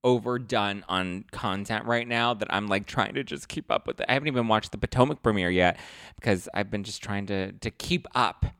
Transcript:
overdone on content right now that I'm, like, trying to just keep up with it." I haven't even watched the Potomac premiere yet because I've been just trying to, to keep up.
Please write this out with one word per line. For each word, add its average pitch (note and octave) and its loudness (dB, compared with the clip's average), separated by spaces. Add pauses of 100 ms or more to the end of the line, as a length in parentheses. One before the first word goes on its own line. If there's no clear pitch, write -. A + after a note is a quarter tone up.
overdone A#2 2
on F#2 0
content G#2 -2
right A#2 0
now A#2+ 2
that G#2 -4
I'm, G#2 0
like, G2+ 0
trying - -2
to C3+ -2
just - -10
keep - -8
up - 0
with - -6
it." - -2
I - 2
haven't C#3 0
even B2 0
watched G#2+ 2
the G#2+ -10
Potomac C3 2
premiere G2 4
yet F2+ 6 (380)
because F#2+ 0
I've G#2 -2
been G#2 -4
just - -10
trying G2+ -4
to, G2 -2
to G2+ -8
keep - -4
up. A#2+ 0 (140)